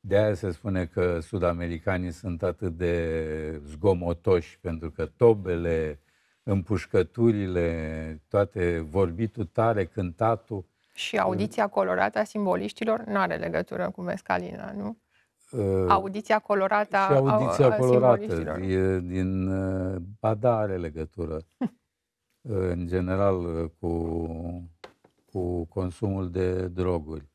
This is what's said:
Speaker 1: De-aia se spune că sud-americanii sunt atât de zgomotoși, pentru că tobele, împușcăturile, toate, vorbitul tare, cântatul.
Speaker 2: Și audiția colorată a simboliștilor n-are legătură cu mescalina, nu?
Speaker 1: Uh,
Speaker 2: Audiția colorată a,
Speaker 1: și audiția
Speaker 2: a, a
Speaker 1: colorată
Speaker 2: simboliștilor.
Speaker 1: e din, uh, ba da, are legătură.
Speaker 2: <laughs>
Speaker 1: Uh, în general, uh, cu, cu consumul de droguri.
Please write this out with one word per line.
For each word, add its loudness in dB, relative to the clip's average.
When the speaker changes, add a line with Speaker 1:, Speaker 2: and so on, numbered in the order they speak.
Speaker 1:
De-aia 2
se -4
spune -2
că 0
sud-americanii -2
sunt -6
atât -2
de -2
zgomotoși, 2
pentru -6
că -4
tobele, 2
împușcăturile, 0
toate, 0
vorbitul -2
tare, 0
cântatul. -2
Speaker 2:
Și -4
audiția 0
colorată 0
a 2
simboliștilor -2
n-are 0
legătură -4
cu -12
mescalina, -4
nu? -8
Speaker 1:
Uh, 2
Speaker 2:
Audiția 2
colorată 0
a, 4
Speaker 1:
și 4
audiția 4
Speaker 2:
a, 6
a 2
Speaker 1:
colorată 6
Speaker 2:
simboliștilor. -2
Speaker 1:
e 2
din, -2
uh, -2
ba 2
da, 2
are -2
legătură. -6
Speaker 2:
<laughs> -6
Speaker 1:
Uh, -6
în -2
general, 0
uh, -4
cu, -4
cu -4
consumul -4
de 0
droguri. -4